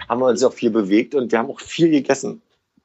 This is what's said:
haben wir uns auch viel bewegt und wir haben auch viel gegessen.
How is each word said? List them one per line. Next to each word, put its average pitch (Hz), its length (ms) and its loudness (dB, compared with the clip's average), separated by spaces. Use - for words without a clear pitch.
haben 117 120 -2
wir 131 60 2
uns 113 160 0
auch 120 100 2
viel 117 180 -2
bewegt 107 420 0
und 127 180 -2
wir 117 60 2
haben 127 140 -4
auch - 80 -14
viel 165 320 0
gegessen. - 500 -2